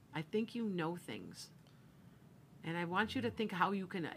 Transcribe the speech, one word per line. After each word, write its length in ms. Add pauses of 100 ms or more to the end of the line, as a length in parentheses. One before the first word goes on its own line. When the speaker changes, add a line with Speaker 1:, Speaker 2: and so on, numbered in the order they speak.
(140)
Speaker 1:
I 80
think 320
you 160
know 260
things. 540 (1120)
And 140
I 80
want 300
you 80
to 40
Speaker 2:
Yeah. 60
Speaker 1:
think 180
how 200
you 160
can, 300